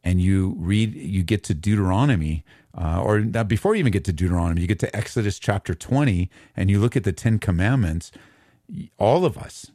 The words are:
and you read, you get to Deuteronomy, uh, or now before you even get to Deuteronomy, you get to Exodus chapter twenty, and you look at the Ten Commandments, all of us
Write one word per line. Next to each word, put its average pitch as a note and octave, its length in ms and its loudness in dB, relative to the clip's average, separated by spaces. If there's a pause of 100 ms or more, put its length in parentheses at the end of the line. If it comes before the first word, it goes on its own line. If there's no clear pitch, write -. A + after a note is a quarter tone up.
and F2+ 180 2
you F#2+ 380 2
read, G#2+ 360 0
you F#2 280 -4
get G2 220 0
to G2+ 100 -2
Deuteronomy, F#2 880 0 (320)
uh, E2 260 0
or G#2+ 180 2
now A2+ 240 -2
before A#2 300 0
you G#3+ 60 0
even B2+ 120 2
get F2+ 120 -2
to F#2+ 80 -2
Deuteronomy, F2 500 0
you F2 40 -2
get G2+ 140 0
to - 160 -4
Exodus G#2 420 -4
chapter G2 360 -2
twenty, G#2+ 560 0 (260)
and F#2+ 140 0
you G2+ 80 4
look A#2 180 2
at A2 80 0
the G2 80 0
Ten A2 260 0
Commandments, F#2 760 0 (840)
all C3+ 260 4
of B2 120 0
us - 380 -16